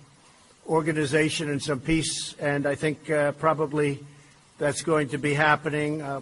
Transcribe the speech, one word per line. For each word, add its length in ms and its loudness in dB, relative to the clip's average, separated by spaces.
organization 800 2
and 100 -2
some 200 -2
peace. 580 -2
And 260 -2
I 120 0
think, 340 -4
uh, 220 2
probably 640 0
that's 240 -2
going 260 2
to 100 -4
be 160 0
happening. 640 2
Uh, 220 -6